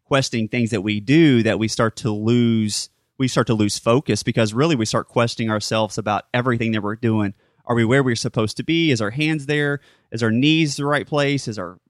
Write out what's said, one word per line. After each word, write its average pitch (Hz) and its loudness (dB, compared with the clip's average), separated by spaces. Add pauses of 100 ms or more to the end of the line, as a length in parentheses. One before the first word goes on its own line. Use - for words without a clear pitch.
questioning 127 -2
things 120 0
that 107 0
we 104 -2
do 131 6
that 104 2
we 110 0
start 113 -2
to - -4
lose, 110 0 (300)
we 131 0
start 123 0
to 120 2
lose 107 2
focus, 117 0
because 113 0
really 151 2
we 113 0
start - -2
questioning 117 -2
ourselves 110 -2
about 104 -2
everything 117 0
that 110 -2
we're 104 -6
doing. 107 0 (320)
Are 120 0
we 117 4
where 127 4
we're 127 0
supposed 110 -4
to - -8
be? 165 0
Is 117 2
our 104 -2
hands 151 -4
there? 143 -2 (300)
Is 113 -4
our 113 2
knees 147 2
the 143 -4
right 143 -2
place? 143 -2
Is 107 -8
our, 90 -12 (100)